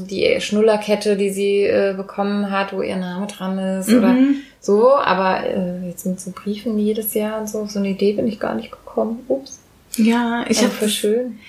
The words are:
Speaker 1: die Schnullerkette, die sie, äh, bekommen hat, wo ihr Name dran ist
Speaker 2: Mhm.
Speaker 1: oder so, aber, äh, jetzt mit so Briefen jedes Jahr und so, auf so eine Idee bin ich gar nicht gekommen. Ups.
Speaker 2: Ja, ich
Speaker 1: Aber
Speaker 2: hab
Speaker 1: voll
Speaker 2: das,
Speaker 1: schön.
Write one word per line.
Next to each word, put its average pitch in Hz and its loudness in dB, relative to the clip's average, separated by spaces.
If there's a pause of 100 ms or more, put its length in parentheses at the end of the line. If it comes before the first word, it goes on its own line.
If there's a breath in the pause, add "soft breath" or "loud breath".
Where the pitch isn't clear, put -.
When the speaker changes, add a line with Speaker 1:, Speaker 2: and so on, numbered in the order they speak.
Speaker 1:
die - 2
Schnullerkette, 208 2
die 202 0
sie, 202 0
äh, 196 2
bekommen 202 -2
hat, 196 -2
wo 190 -6
ihr - -4
Name 180 -4
dran 190 -6
ist 190 -2
Speaker 2:
Mhm. 226 6
Speaker 1:
oder 240 4 (460 loud breath)
so, 226 4
aber, 190 0
äh, 180 -4
jetzt - -14
mit 185 -2
so 185 -10
Briefen 208 -4
jedes 214 -2
Jahr 214 -2
und 214 -6
so, 214 -6
auf 208 -6
so 208 -2
eine 196 0
Idee 202 2
bin 240 0
ich 214 -4
gar - -2
nicht 226 -8
gekommen. 226 -4
Ups. 269 -4 (380)
Speaker 2:
Ja, 233 2
ich 226 0
Speaker 1:
Aber 214 4
Speaker 2:
hab 202 -2
Speaker 1:
voll 214 -2
Speaker 2:
das, 208 0
Speaker 1:
schön. 226 -2